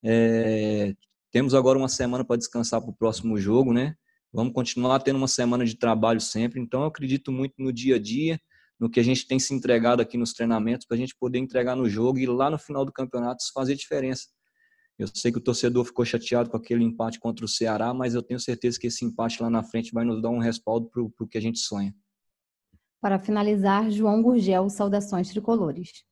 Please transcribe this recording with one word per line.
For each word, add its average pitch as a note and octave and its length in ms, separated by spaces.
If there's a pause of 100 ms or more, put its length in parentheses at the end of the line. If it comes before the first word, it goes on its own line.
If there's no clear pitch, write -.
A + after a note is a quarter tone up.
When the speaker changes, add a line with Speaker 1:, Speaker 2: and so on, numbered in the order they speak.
Speaker 1:
É, A2 880 (380)
temos C3 240
agora C3 200
uma C3+ 140
semana B2+ 340
pra A#2+ 120
descansar A#2 440
pro A2+ 140
próximo A2+ 420
jogo, A#2 380
né? C3+ 220 (360)
Vamos A#2 220
continuar B2+ 460
tendo C3+ 160
uma C3+ 120
semana B2 380
de A2+ 100
trabalho A2+ 460
sempre. A#2 400
Então, B2 200
eu D3 40
acredito C#3 460
muito C3+ 260
no C3 160
dia B2 220
a A2+ 40
dia, C#3+ 400 (400)
no A#2 120
que B2 80
a A#2+ 40
gente B2+ 240
tem C3 120
se C3+ 160
entregado A#2+ 480
aqui A#2+ 160
nos A#2 140
treinamentos, A#2 520
pra A#2+ 100
gente B2+ 240
poder B2+ 200
entregar B2+ 360
no B2+ 140
jogo A#2+ 300
e B2+ 80
lá C3 240
no D#3 80
final C#3 260
do C3+ 80
campeonato B2 480
isso - 100
fazer C3+ 220
diferença. C3+ 540 (720)
Eu - 80
sei - 240
que A#2 80
o A#2 40
torcedor B2 400
ficou A#2+ 220
chateado A#2+ 420
com A#2 100
aquele A#2 260
empate A2+ 360
contra A#2 240
o A2 40
Ceará, A2+ 440
mas B2+ 220
eu A#2+ 80
tenho A#2+ 180
certeza A#2+ 400
que - 60
esse A#2+ 180
empate A#2 380
lá A#2 80
na A2+ 140
frente A2+ 280
vai A#2 140
nos A2+ 160
dar A#2 80
um A#2+ 80
respaldo A#2 540
pro, A#2 180
pro A2+ 180
que A2+ 120
a - 20
gente A#2 160
sonha. G2+ 340 (1080)
Speaker 2:
Para G3 160
finalizar, G#3 720
João G#3+ 320
Gurgel, G3+ 480
saudações G3+ 600
tricolores. F#3+ 840